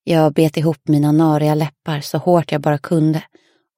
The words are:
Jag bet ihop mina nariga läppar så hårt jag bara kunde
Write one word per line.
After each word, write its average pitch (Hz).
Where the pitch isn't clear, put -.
Jag 156
bet 160
ihop 160
mina 147
nariga 151
läppar 151
så -
hårt 170
jag 147
bara 147
kunde 156